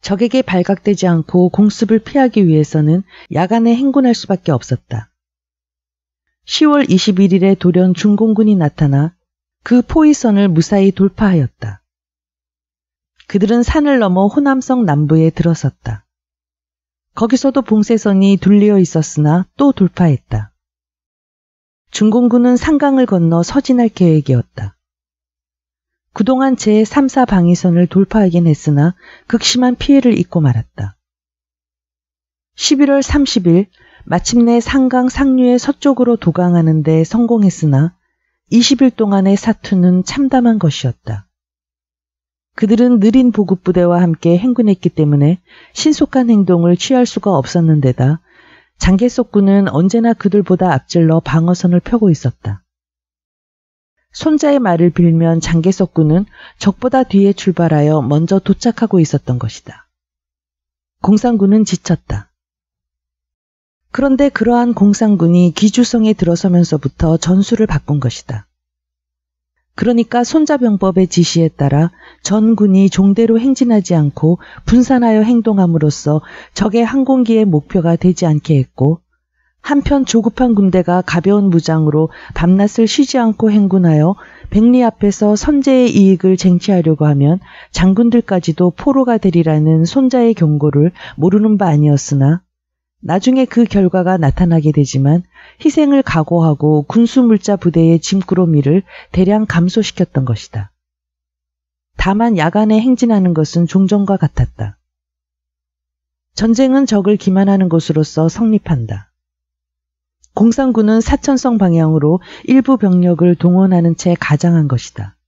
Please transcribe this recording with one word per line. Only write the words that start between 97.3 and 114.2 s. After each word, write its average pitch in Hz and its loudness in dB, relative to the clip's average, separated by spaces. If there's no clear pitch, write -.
부대의 165 2
짐꾸러미를 175 0
대량 202 0
감소시켰던 175 -2
것이다. 110 -8
다만 208 -2
야간에 214 0
행진하는 226 0
것은 160 0
종전과 196 0
같았다. - -4
전쟁은 262 0
적을 208 0
기만하는 190 0
것으로서 156 -2
성립한다. 156 -4
공산군은 226 0
사천성 254 -2
방향으로 165 2
일부 262 2
병력을 180 2
동원하는 180 2
채 175 -2
가장한 160 0